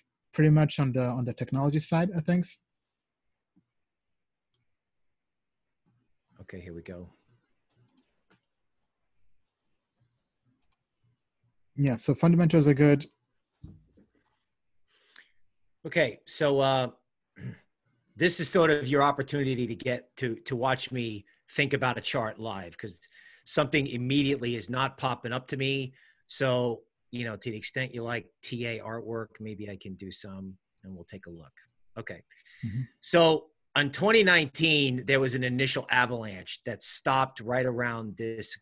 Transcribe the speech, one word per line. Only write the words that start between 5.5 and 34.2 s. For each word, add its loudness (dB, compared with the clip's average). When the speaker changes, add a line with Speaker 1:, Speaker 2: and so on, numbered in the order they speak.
Speaker 2:
Okay, -16
here -14
we -12
go. -14
Speaker 1:
Yeah, 2
so 0
fundamentals 6
are 6
good. 6
Speaker 2:
Okay, 0
so, 2
uh, 2
<clears throat> -18
this 0
is -2
sort 4
of 2
your 4
opportunity 0
to -6
get -6
to, -4
to -4
watch -2
me -6
think 0
about 0
a -8
chart -4
live, -10
'cause -14
something 0
immediately 0
is -8
not -2
popping -4
up -6
to -6
me. -4
So, -2
you -8
know, -8
to -8
the -8
extent -6
you -8
like -6
T -8
A -6
artwork, -8
maybe -10
I -12
can -12
do -14
some -14
and -16
we'll -16
take -18
a -18
look. -20
Okay. -14
Speaker 1:
Mm-hmm. -6
Speaker 2:
So 4
on 2
twenty 4